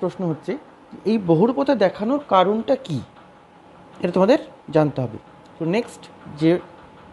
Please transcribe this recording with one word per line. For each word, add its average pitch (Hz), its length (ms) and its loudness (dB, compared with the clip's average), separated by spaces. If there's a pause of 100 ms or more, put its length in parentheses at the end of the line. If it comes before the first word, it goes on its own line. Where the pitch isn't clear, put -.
প্রশ্ন 185 280 -4
হচ্ছে, 175 220 -6 (520)
এই 220 140 0
বহুরূপতা 233 560 2
দেখানোর 208 540 0
কারণটা 208 480 2
কি? 170 220 -6 (1000)
এটা 175 120 -2
তোমাদের 196 260 4 (320)
জানতে 151 300 2
হবে। 110 180 -6 (400)
তো - 60 -8
next 185 380 -4 (360)
যে 160 120 4 (640)